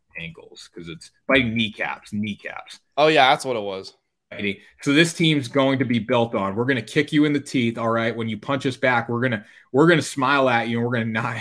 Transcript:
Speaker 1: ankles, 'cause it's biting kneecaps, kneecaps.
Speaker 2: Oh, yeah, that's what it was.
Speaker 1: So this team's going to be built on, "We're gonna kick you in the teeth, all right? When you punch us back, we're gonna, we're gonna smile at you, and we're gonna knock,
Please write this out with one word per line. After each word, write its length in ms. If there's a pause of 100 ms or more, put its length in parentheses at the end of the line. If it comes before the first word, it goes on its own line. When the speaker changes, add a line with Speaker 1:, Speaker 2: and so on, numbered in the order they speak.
(180)
Speaker 1:
ankles, 560
'cause 140
it's 220 (160)
biting 280
kneecaps, 580
kneecaps. 680 (160)
Speaker 2:
Oh, 120
yeah, 220
that's 140
what 120
it 60
was. 320 (880)
Speaker 1:
So 100
this 200
team's 360
going 320
to 40
be 140
built 380
on, 180
"We're 100
gonna 160
kick 320
you 120
in 80
the 80
teeth, 360
all 120
right? 260
When 140
you 100
punch 260
us 120
back, 320
we're 120
gonna, 240 (280)
we're 160
gonna 140
smile 460
at 200
you, 100
and 80
we're 60
gonna 140
knock, 340